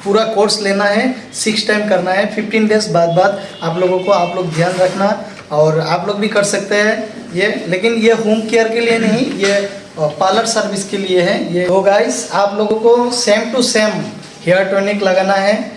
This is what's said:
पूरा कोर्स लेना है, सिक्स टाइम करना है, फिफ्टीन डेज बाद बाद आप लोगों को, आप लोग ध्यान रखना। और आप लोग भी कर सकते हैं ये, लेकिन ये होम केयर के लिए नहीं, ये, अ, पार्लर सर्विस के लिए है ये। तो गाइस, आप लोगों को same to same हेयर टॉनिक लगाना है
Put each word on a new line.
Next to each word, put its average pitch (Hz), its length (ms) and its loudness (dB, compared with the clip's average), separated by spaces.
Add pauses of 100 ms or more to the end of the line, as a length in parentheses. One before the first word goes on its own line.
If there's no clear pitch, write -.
पूरा 214 200 2
कोर्स 208 380 0
लेना 196 220 0
है, 226 300 0 (200)
सिक्स - 340 -2
टाइम 208 200 0
करना 185 220 0
है, 196 240 0
फिफ्टीन 214 340 0
डेज 208 220 0
बाद 170 180 2
बाद 190 320 2 (220)
आप 165 160 -4
लोगों 185 200 2
को, 185 120 -2
आप 175 260 2
लोग 175 180 -4
ध्यान 170 180 0
रखना। 190 520 0 (280)
और 156 280 4
आप 175 260 -2
लोग 202 120 -4
भी 208 100 0
कर 202 140 2
सकते 202 340 -2
हैं 214 320 0 (260)
ये, 196 340 -2
लेकिन 190 260 0
ये 226 180 4
होम 214 360 2
केयर 226 200 2
के 233 120 -2
लिए 233 180 2
नहीं, 226 340 2
ये, 196 200 0
अ, 202 160 0 (300)
पार्लर 190 480 0
सर्विस 196 420 -4
के 208 80 -6
लिए 185 240 0
है 175 340 0
ये। 180 120 0
तो 185 140 2
गाइस, 208 520 2
आप 202 260 0
लोगों 214 180 0
को 233 180 4 (160)
same 226 440 0
to 254 120 2
same 214 320 0 (460)
हेयर 185 200 2
टॉनिक 202 380 -2
लगाना 190 320 2
है 202 420 0